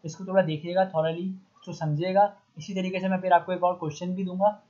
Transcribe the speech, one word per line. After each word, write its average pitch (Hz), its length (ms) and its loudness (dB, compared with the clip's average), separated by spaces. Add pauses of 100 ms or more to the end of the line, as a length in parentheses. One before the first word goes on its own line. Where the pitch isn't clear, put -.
इसको 175 200 -10
थोड़ा 190 180 4
देखिएगा 170 440 0
थॉरली, 165 360 -2
इसको - 520 -12
समझिएगा। 185 580 2 (240)
इसी 190 180 -10
तरीके 185 240 -2
से 190 100 -2
मैं 185 120 0
फिर 185 120 2
आपको 185 200 2
एक 180 100 -2
और 180 120 4
क्वेश्चन 180 400 -6
भी 190 100 -4
दूंगा 190 320 0 (120)